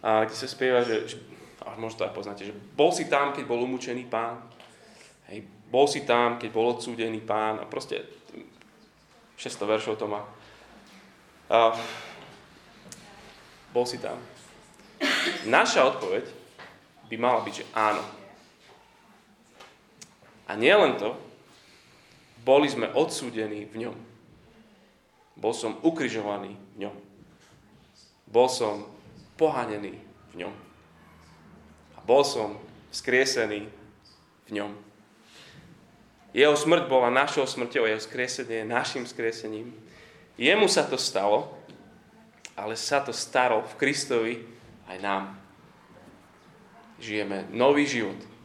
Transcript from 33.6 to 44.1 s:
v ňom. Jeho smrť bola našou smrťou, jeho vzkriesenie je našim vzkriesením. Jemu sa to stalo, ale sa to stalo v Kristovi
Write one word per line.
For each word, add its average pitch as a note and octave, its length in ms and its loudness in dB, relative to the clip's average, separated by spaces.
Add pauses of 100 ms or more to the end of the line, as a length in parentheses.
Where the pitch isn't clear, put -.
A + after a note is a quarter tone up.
v - 80 -20
ňom. G2+ 180 -4 (1700)
Jeho D3 160 8
smrť D#3 320 4
bola B2+ 240 4
našou C#3 400 2
smrťou, A#2+ 400 0
jeho A2 80 0
vzkriesenie A#2+ 640 -6
je A2 80 -8
našim B2 400 -2
vzkriesením. A2+ 640 -6 (640)
Jemu F#3 320 4
sa D#3 160 4
to C3 160 -4
stalo, G#2 480 2 (1040)
ale A2 240 -6
sa C#3+ 240 0
to - 80 -6
stalo A#2 560 2
v - 160 -14
Kristovi B2 520 0 (520)